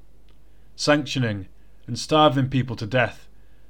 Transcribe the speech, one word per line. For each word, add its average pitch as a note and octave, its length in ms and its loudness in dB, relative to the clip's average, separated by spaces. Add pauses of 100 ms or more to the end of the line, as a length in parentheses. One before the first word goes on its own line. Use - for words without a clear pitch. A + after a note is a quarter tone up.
(760)
Sanctioning B2 720 0 (400)
and A#2+ 100 -6
starving C#3+ 520 4
people A#2+ 260 -2
to A2+ 100 -6
death A2+ 420 -2 (420)